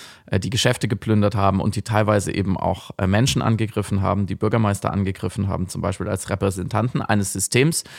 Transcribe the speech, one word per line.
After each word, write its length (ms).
äh, 140
die 80
Geschäfte 400
geplündert 460
haben 260
und 160
die 60
teilweise 520
eben 220
auch, 400
äh, 100
Menschen 360
angegriffen 580
haben, 260
die 80
Bürgermeister 580
angegriffen 540
haben, 220
zum 140
Beispiel 260
als 220
Repräsentanten 720
eines 320
Systems, 500